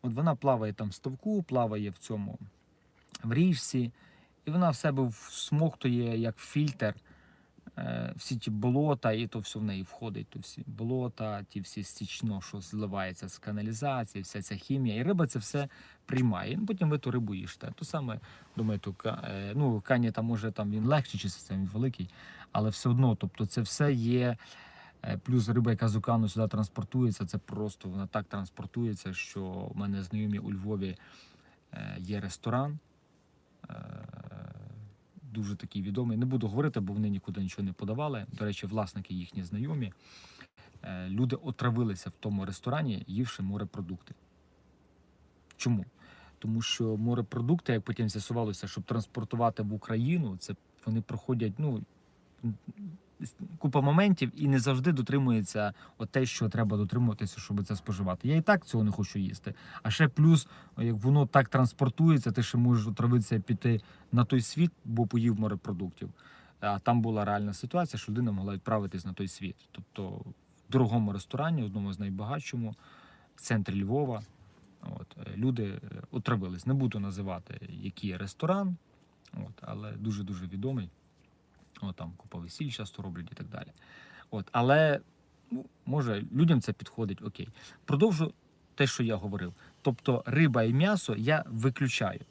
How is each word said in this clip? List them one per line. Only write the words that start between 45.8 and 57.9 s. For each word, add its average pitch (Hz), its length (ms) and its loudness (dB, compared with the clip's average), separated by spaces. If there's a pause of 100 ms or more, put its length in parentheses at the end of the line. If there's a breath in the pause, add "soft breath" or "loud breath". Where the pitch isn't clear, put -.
Тому 110 220 0
що 110 360 0
морепродукти, 120 760 2
як 107 80 2
потім 113 280 -2
з'ясувалося, 107 580 -2
щоб - 160 -8
транспортувати 117 800 0
в 104 100 -2
Україну, 113 640 0
це 98 180 -8 (300)
вони 110 160 0
проходять, 110 560 -2
ну, 139 260 0 (1700)
купа 139 240 2
моментів 160 540 6
і 147 120 0
не 135 120 6
завжди 131 320 2
дотримується 117 840 2 (240 loud breath)
от 110 120 -6
те, 131 160 2
що 117 240 0
треба 107 280 2
дотримуватися, 104 600 0
щоб 104 260 -2
це 104 100 -2
споживати. 95 520 -2